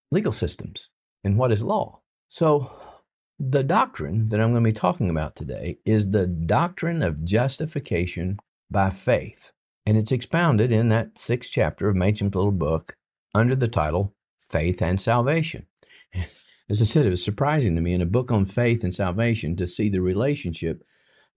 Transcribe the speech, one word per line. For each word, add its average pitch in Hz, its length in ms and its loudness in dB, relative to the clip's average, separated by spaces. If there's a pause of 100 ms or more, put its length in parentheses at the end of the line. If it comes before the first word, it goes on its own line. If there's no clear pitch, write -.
(100)
legal 180 220 0
systems - 580 -8 (340)
and 101 140 2
what 127 120 4
is 107 120 2
law. - 380 -4 (280)
So 151 420 0 (680)
the 135 260 0
doctrine 139 640 0
that 107 100 0
I'm 113 140 2
gonna 117 100 2
be 113 120 4
talking 156 340 0
about 80 260 -2
today 67 520 -8
is 104 240 2
the 98 160 2
doctrine 139 760 -2
of 80 220 -2
justification 92 1120 -2 (320)
by 98 200 2
faith. - 640 -4 (340)
And 107 100 4
it's 110 160 2
expounded 127 580 2
in 113 200 4
that - 280 0
sixth - 320 -4
chapter - 380 0
of 98 80 2
Machen's 101 380 2
little 98 180 2
book 80 440 -2 (380)
under 120 200 4
the 131 120 0
title 90 480 0 (240)
Faith 85 440 -2
and 90 180 0
Salvation. 139 680 0 (480)
<laughs> - 540 -10
As 110 140 2
I - 20 4
said, 135 220 4
it 95 40 4
was 90 140 -2
surprising 135 500 0
to 82 60 0
me 87 140 0
in 90 80 0
a 85 40 0
book 123 240 0
on 104 140 2
faith 117 400 0
and 90 100 -2
salvation 98 640 -2
to 92 100 -2
see 107 220 -2
the 95 140 0
relationship 92 840 -2 (520)